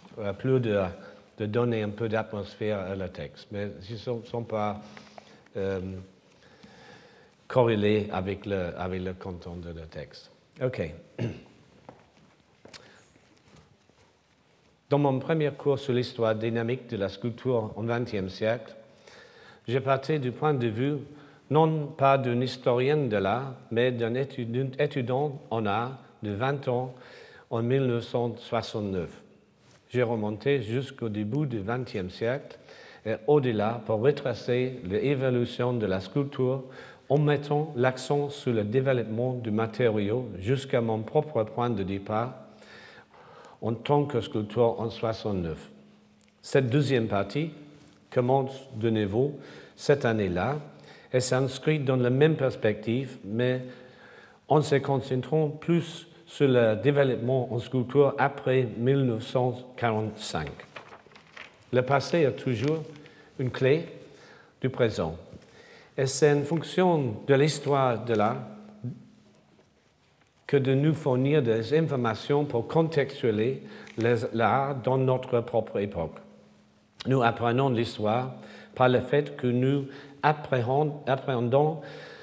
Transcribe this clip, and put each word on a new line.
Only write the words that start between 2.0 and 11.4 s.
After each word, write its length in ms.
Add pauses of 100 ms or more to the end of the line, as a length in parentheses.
d'atmosphère 720
à 160
le 140
texte. 420
Mais 200 (180)
ils 60
ne 40
sont, 260
sont 200
pas, 360 (760)
euh, 240 (1700)
corrélés 640
avec 340
le, 320
avec 240
le 120
contenu 480
de 80
le 160
texte. 440 (320)
OK. 180 (380)
<clears throat> 60 (3750)